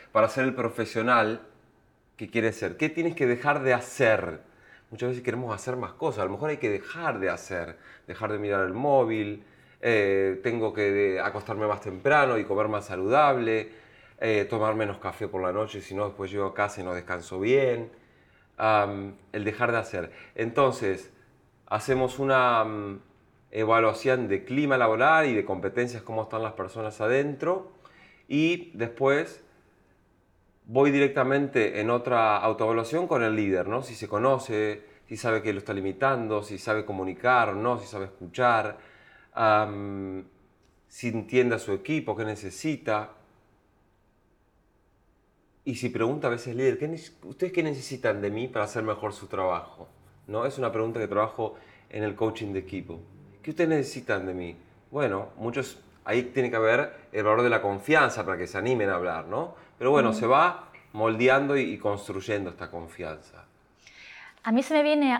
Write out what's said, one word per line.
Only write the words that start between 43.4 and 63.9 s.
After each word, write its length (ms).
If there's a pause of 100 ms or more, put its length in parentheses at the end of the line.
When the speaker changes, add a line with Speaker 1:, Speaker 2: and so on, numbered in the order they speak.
Speaker 1:
Y 120
si 120
pregunta 380
a 40
veces 180
el 100
líder, 200
"¿Qué 100
nece-, 240 (120)
ustedes 280
qué 100
necesitan 580
de 100
mí 180
para 180
hacer 160
mejor 300
su 160
trabajo?", 600 (380)
¿no? 180
Es 140
una 140
pregunta 280
que 80
trabajo 460 (360)
en 120
el 120
coaching 380
de 80
equipo. 400 (420)
"¿Qué 80
ustedes 200
necesitan 560
de 80
mí?". 220 (340)
Bueno, 460
muchos, 440 (240)
ahí 180
tiene 280
que 60
haber 380 (180)
el 120
valor 180
de 80
la 120
confianza 640
para 100
que 100
se 120
animen 320
a 60
hablar, 300
¿no? 280 (240)
Pero 120
bueno, 200
Speaker 2:
Mm. 40
Speaker 1:
se 120
va 420 (240)
moldeando 640
y, 60
y 160
construyendo 720
esta 200
confianza. 760 (960)